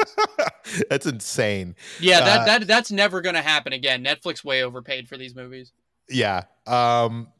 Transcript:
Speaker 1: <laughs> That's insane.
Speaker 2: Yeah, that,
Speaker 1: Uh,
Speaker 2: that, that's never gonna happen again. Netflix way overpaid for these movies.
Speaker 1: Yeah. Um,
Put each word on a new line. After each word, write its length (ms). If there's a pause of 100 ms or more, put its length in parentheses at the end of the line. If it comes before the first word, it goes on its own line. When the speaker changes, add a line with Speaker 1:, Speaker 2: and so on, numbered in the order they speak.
(420)
Speaker 1:
<laughs> 480
That's 160
insane. 680 (240)
Speaker 2:
Yeah, 220
that, 200
Speaker 1:
Uh, 40
Speaker 2:
that, 240
that's 240
never 280
gonna 220
happen 300
again. 320
Netflix 400
way 180
overpaid 460
for 80
these 180
movies. 380 (360)
Speaker 1:
Yeah. 360 (220)
Um, 600 (120)